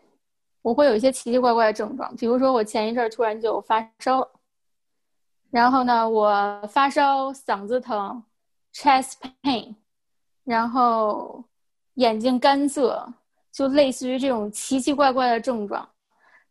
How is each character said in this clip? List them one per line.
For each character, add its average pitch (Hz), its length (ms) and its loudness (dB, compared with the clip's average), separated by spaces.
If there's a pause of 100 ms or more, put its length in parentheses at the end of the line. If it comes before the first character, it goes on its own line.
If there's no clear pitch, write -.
(600)
我 233 120 0
会 294 120 4
有 254 100 4
一 214 40 0
些 262 120 2
奇 247 200 -6
奇 247 80 4
怪 247 140 2
怪 233 120 4
的 214 80 2
症 214 240 -8
状， - 180 -10
比 233 100 -6
如 233 120 2
说 262 160 2
我 226 100 2
前 214 240 -4
一 226 60 -4
阵 247 100 0
儿 226 60 -2
突 233 140 -4
然 220 180 -2
就 220 200 -2
发 226 200 0 (180)
烧 262 200 0
了， 262 100 -4 (1200)
然 240 220 4
后 262 120 4
呢， 233 240 2
我 202 640 2
发 277 200 2
烧、 277 440 0
嗓 202 320 -6
子 202 160 -2
疼、 214 420 -6 (500)
chest 269 400 2 (280)
pain， 247 320 -4 (720)
然 233 260 -2
后 233 760 0 (520)
眼 226 240 2
睛 247 180 0
干 277 320 2
涩， 254 420 -2 (400)
就 277 180 -2
类 269 220 4
似 254 180 -8
于 262 100 -2
这 269 80 -2
种 214 240 -2
奇 - 280 -4
奇 285 140 -2
怪 269 180 2
怪 254 180 0
的 233 100 0
症 220 280 -6
状。 - 200 -8 (640)